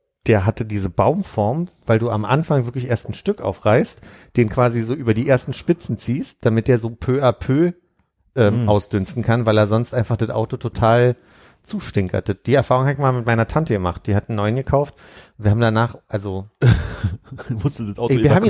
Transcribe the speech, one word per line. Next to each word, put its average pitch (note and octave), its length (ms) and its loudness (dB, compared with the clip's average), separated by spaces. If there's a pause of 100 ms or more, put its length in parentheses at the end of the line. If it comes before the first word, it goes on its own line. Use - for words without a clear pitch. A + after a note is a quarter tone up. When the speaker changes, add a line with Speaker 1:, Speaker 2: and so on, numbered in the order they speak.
(280)
Speaker 1:
Der G#2 180 4
hatte A2 200 -2
diese G2+ 240 -4
Baumform, C3+ 760 -2 (200)
weil A2+ 140 2
du A#2 100 -2
am G#2 160 -4
Anfang C3+ 400 0
wirklich B2 240 -6
erst A#2 200 -2
ein G#2+ 40 -10
Stück - 280 -6
aufreißt, G#2+ 600 0 (340)
den A2+ 140 2
quasi A#2+ 320 0
so A2+ 120 -4
über A#2 200 -2
die A2+ 160 0
ersten C3 240 0
Spitzen - 440 -4
ziehst, - 480 -6
damit A2 220 2
der B2 120 4
so A2+ 100 -6
peu B2+ 340 -4
à B2 80 4
peu, D#3 400 0 (640)
ähm, A#2 280 2
Speaker 2:
Mhm. G#2+ 60 0
Speaker 1:
ausdünsten G#2 540 -2
kann, A#2 220 0
weil G#2+ 120 4
er G#2+ 100 4
sonst A2 260 0
einfach A#2 240 -2
das A2 120 -2
Auto A2+ 280 -4
total A#2+ 580 2 (480)
zustinkert. G2+ 680 -4
Das, G2 160 -4
die A#2 80 2
Erfahrung C3 320 2
hab C#3+ 80 0
ich C3 60 -6
mal C3+ 120 2
mit B2 140 -4
meiner A2+ 220 2
Tante D#3+ 260 -2
gemacht. F2+ 340 -2
Die G#2 80 0
hat G2+ 140 -2
einen A2+ 80 -4
neuen G#2 180 0
gekauft. C#3 400 -2 (420)
Wir G#2+ 140 0
haben A2 80 2
danach, A2+ 380 2 (100)
also G2 400 -8 (140)
Speaker 2:
<laughs> - 880 0 (140)
Musste C3 220 -4
das G2+ 120 -8
Auto A#2+ 160 0
Speaker 1:
Ey, A2+ 100 2
wir - 80 6
haben F#3 120 6
ihn A#3 60 4